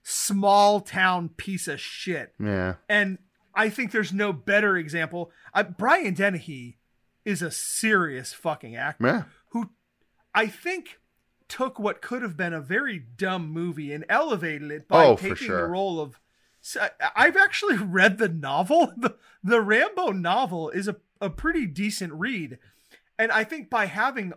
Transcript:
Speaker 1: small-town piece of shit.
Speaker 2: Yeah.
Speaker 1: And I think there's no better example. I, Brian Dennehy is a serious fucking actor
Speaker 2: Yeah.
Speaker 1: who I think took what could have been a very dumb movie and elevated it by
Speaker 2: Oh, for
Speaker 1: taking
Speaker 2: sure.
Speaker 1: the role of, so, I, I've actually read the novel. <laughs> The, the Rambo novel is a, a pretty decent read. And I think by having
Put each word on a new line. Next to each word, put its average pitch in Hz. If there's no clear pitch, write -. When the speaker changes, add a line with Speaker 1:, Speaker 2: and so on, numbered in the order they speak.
Speaker 1:
small-town 196
piece -
of 147
shit. -
Speaker 2:
Yeah. 95
Speaker 1:
And 202
I 220
think 214
there's 202
no 202
better 202
example. 165
I, 202
Brian 214
Dennehy 143
is 196
a 160
serious 165
fucking 147
actor 120
Speaker 2:
Yeah. 170
Speaker 1:
who 233
I 220
think 349
took 254
what 208
could 247
have 185
been 175
a 160
very 208
dumb 160
movie 156
and 151
elevated 170
it 151
by 160
Speaker 2:
Oh, 143
for 190
Speaker 1:
taking -
Speaker 2:
sure. 90
Speaker 1:
the 170
role 180
of, 139
so, -
I, -
I've 349
actually 392
read 190
the 220
novel. 165
<laughs> -
The, 240
the 226
Rambo 311
novel 175
is 196
a, 202
a 202
pretty 311
decent 180
read. 185
And 220
I 220
think 285
by 214
having 208